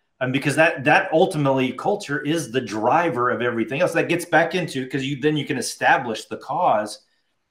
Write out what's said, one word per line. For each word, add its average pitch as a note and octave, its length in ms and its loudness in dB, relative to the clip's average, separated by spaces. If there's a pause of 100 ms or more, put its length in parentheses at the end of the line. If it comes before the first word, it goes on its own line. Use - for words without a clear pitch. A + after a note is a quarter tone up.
(200)
um, C3 120 -2
because C#3 240 0
that, D#3+ 280 2
that D#3 280 4
ultimately C#3 600 2
culture D3+ 480 -4
is D3 320 -4
the B2+ 80 2
driver A#2+ 680 0
of A2+ 120 -2
everything A#2+ 380 -2
else. C#3 140 0
That D#3 160 0
gets E3+ 160 -2
back E3 280 2
into, C3+ 320 -4
'cause C3+ 160 -4
you, C3+ 180 -4
then D3+ 160 2
you C#3 100 -2
can D3+ 100 -2
establish B2 680 0
the G#2+ 100 -10
cause. C3 680 -2 (460)